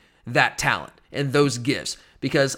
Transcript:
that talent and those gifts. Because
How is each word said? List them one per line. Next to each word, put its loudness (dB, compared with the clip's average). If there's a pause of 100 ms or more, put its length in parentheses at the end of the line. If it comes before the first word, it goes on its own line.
(280)
that 2
talent -2 (220)
and -2
those 2
gifts. -4 (260)
Because 0